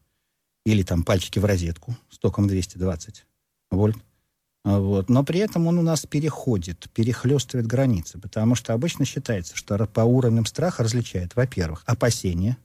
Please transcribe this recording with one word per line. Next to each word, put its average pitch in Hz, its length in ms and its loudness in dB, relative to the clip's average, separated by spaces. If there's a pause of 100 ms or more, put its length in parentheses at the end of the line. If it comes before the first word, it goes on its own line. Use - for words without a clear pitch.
(640)
или 107 200 4
там 87 180 0
пальчики 98 380 0
в 95 40 2
розетку 92 520 -2 (120)
с - 100 -20
током 101 280 0
двести 95 320 -2
двадцать 90 480 -6 (440)
вольт. 107 260 2 (680)
А, 101 160 4
вот. 98 280 0
Но 139 160 4
при 160 160 -2
этом 185 260 0
он 170 120 2
у 175 40 2
нас 165 220 0
переходит, 123 880 -4
перехлёстывает 123 720 0
границы, 117 520 0
потому 110 360 0
что 120 200 -4
обычно 147 300 -2
считается, 110 520 -6
что - 200 -4
ра-, 107 100 0
по - 140 -2
уровням 117 460 4
страха - 360 -2
различают, 110 540 -2
во-первых, 92 500 -2
опасения. 113 800 0